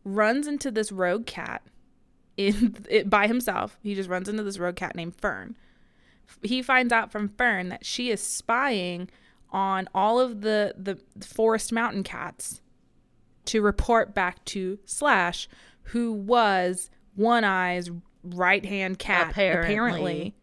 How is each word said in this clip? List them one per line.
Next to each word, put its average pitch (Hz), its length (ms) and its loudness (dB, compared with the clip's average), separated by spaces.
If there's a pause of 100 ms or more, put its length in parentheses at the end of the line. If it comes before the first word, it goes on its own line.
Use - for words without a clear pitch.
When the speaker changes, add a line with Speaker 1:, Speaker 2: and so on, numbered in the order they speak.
Speaker 1:
runs 214 440 0
into 285 240 -4
this 214 200 -2
rogue 185 340 0
cat - 380 -10 (760)
in, 202 460 2
<laughs> - 60 -14
it, 202 200 4
by 208 180 4
himself. 233 540 -2
He 202 140 -6
just 190 140 -4
runs 185 180 -4
into 214 160 -4
this 196 160 -8
rogue 175 160 -4
cat 180 200 -8
named 170 200 -10
Fern. 143 400 -6 (720)
F-, - 160 -20
he 247 180 -2
finds 254 300 2
out 226 200 2
from 208 180 -4
Fern 202 400 0
that - 160 -10
she 247 240 -4
is 208 120 -2
spying 196 880 -2 (420)
on 190 420 0
all 214 260 4
of 240 220 0
the, 214 360 2
the 190 220 -6 (260)
Forest 220 460 0
Mountain 226 320 -2
cats - 580 -10 (840)
to 220 160 2
report 208 520 4
back 180 320 -2
to 190 400 -6
Slash, 190 600 2 (360)
who 233 280 -2
was 196 800 2 (260)
One 226 280 4
Eye's 180 460 0 (340)
right-hand 190 760 0
cat, 170 320 2
Speaker 2:
Apparently. 175 320 2 (100)
Speaker 1:
apparently. 190 680 -2